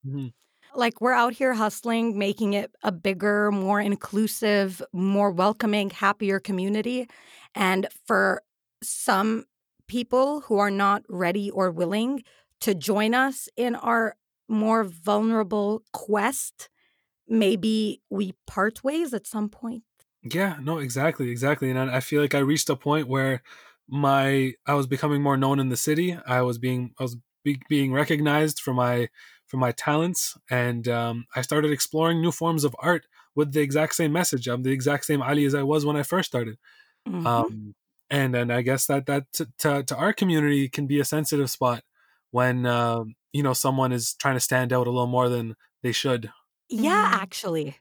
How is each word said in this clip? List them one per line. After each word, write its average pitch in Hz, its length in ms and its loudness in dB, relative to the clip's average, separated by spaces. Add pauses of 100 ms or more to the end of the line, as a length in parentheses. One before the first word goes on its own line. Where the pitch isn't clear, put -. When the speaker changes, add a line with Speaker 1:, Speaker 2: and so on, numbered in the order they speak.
Speaker 1:
Mm-hmm. 135 220 -6 (500)
Speaker 2:
Like, 233 220 -2
we're 240 140 2
out 240 180 2
here 254 220 0
hustling, 226 640 -2
making 202 340 0
it 202 180 -2 (120)
a 208 100 0
bigger, 208 580 0
more 202 300 0
inclusive, 202 1000 0 (100)
more 196 380 2
welcoming, 208 600 0
happier 196 480 0
community. 214 720 -2 (460)
And 190 340 2 (180)
for 196 360 2 (400)
some 220 640 0 (420)
people 262 540 0
who 208 160 0
are 202 120 2
not 202 380 2
ready 190 420 -2
or 185 200 0
willing 208 520 -2 (380)
to 208 140 0
join 208 400 0
us 262 420 0
in 240 180 -2
our 233 420 -2 (320)
more 220 360 2
vulnerable 208 1000 0 (100)
quest, - 760 -4 (600)
maybe 214 840 2
we 196 240 -4 (120)
part - 380 -4
ways 294 300 -2
at 208 120 -6
some 208 220 -4
point. 233 340 -12 (400)
Speaker 1:
Yeah, 165 380 -2
no, 156 180 -4
exactly, 135 520 -2
exactly. 131 400 0
And 127 80 0
I, 131 180 -2
I 131 40 2
feel 147 200 0
like 143 140 2
I 143 60 2
reached 143 280 0
a 139 80 0
point 143 320 0
where 135 340 0 (460)
my, 135 640 2 (140)
I 143 80 2
was 139 120 0
becoming 143 360 0
more 139 140 2
known 135 240 2
in 131 80 0
the 123 80 -2
city. 170 500 0
I 127 160 2
was 123 160 0
being, 123 400 -4
I 135 60 -4
was 120 120 -6 (280)
be-, 143 240 -2
being 139 240 2
recognized 151 680 2
for 131 140 -2
my, 123 340 2 (380)
for - 120 -8
my 123 120 2
talents. 160 680 -2 (140)
And, 120 380 -2
um, 117 380 -2 (100)
I 127 60 -4
started 151 280 0
exploring 160 500 0
new 165 120 2
forms 165 320 -2
of 135 160 0
art 170 260 2 (300)
with 147 160 2
the 151 80 2
exact 151 340 0
same 156 180 2
message. 147 360 0
I'm 123 160 -2
the 131 80 2
exact 135 320 0
same 143 180 0
Ali 143 220 2
as 139 100 2
I 143 80 0
was 147 240 2
when 147 100 0
I 143 60 0
first 180 260 -2
started. 117 300 -4 (500)
Speaker 2:
Mm-hmm. 180 180 -4
Speaker 1:
Um, 117 480 0 (360)
and, 135 260 2
and 120 160 0
I 123 100 0
guess 131 240 0
that, 139 200 -2
that 143 280 -2
to, 160 120 -4 (120)
to, 143 260 0
to 131 120 -6
our 180 160 0
community 147 560 2
can 143 200 -4
be 143 120 2
a 135 40 2
sensitive 147 460 0
spot 120 320 -2 (500)
when, 123 340 2
uh, 117 380 2 (280)
you 143 120 0
know, 131 80 4
someone 131 400 2
is 117 220 -2
trying 135 200 0
to 123 60 0
stand 127 320 0
out 127 160 2
a - 20 -2
little 123 180 0
more 123 200 2
than 117 260 -2 (280)
they 123 100 -2
should. 117 380 -2 (380)
Speaker 2:
Yeah, 339 440 2
Speaker 3:
Mm-hmm. 202 100 0
Speaker 2:
actually. 160 580 -6